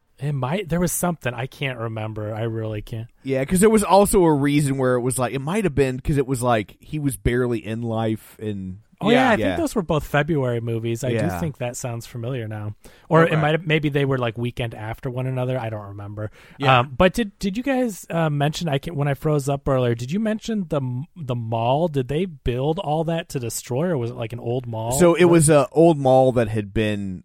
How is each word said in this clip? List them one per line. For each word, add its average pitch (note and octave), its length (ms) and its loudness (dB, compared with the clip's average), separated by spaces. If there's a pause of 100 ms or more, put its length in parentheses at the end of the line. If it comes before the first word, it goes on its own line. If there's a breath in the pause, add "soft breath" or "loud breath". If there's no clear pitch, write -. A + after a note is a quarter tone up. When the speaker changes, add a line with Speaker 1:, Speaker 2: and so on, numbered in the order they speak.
(220)
Speaker 1:
It D3 120 -4
might. D3 340 -4
There E3+ 140 -2
was E3+ 100 0
something. D#3+ 420 -4
I A#2+ 140 -8
can't C3 320 -6
remember. A2 560 -6
I G#2+ 60 -6
really A2 400 -6
can't. A2+ 260 -10 (160)
Speaker 2:
Yeah, C3 220 -2
'cause F3 160 2
there G#3+ 80 8
was A3 160 4
also F#3+ 400 6
a D#3+ 80 6
reason C#3+ 440 2
where B2+ 180 2
it B2 40 2
was B2 180 -2
like, A#2+ 160 -2
it C3+ 60 -4
might F3 240 -4
have D#3 120 -2
been C3 220 2
'cause C3+ 200 -2
it C3+ 100 0
was B2+ 140 -2
like A#2 400 0
he - 180 -10
was C#3 160 -2
barely A#2+ 500 -2
in A2+ 180 -6
life A2+ 540 -4
and G2 420 -10 (220)
Speaker 1:
Oh F#3+ 100 2
yeah, A#3+ 40 6
Speaker 3:
Yeah. C4 120 4
Speaker 1:
I - 100 4
think - 80 0
Speaker 2:
Yeah. F2+ 100 0
Speaker 1:
those D4+ 200 -4
were A#3 60 -2
both D#3 220 -2
February C#3+ 560 0
movies. A#2 460 -4
I B2 60 -2
Speaker 2:
Yeah. A2+ 220 0
Speaker 1:
do F3 60 -4
think E3 200 -6
that A#2+ 180 -6
sounds A#2 280 -8
familiar A#2 440 -8
now. G#2+ 260 -10 (320 soft breath)
Or E3 160 6
it E3+ 80 2
Speaker 3:
Okay. D#3 100 2
Speaker 1:
might D3+ 100 2
have, D#3+ 140 -2
maybe D#3 220 2
they C#3+ 160 0
were, C3+ 140 0
like, A#2+ 200 -2
weekend A#2+ 380 -6
after A2 340 -10
one B2+ 160 -6
another. B2+ 320 -4
I A2+ 120 -6
don't G#2 180 -10
remember. G#2 440 -10 (260 loud breath)
Speaker 3:
Yeah. C3 220 4
Speaker 1:
Um, B2+ 180 -2
but F#3 160 6
did, A3+ 260 -4
did G3 160 -4
you A#3+ 80 -4
guys, B3+ 460 -2
uh, D#3+ 200 0
mention, D3 380 -2
I C#3+ 100 0
can, - 180 -6
when C#3+ 120 0
I C#3+ 60 2
froze D3 340 -2
up C#3 220 -2
earlier, B2+ 260 2
did B2 160 -8
you G3 80 -2
mention G#3+ 480 -4
the, D3+ 140 -2 (340)
the C3+ 180 -6
mall? A#2+ 540 0
Did C#3 220 -2
they D#3 160 -2
build C#3+ 540 -2
all D#3 260 -2
that E3 240 -4
to C#3+ 100 -4
destroy, A#2+ 480 -4
or F3 100 -2
was A#2 140 -4
it, B2 60 -12
like, A#2 160 -8
an B2 80 -8
old A#2+ 260 -4
mall? A2+ 240 -6
Speaker 2:
So E3+ 220 6
it D#3+ 100 4
Speaker 1:
What E3+ 80 8
Speaker 2:
was D#3+ 180 8
a D3 220 6
old E3 260 6
mall C3 360 6
that A2+ 160 0
had G#2 240 -4
been, G2+ 520 -2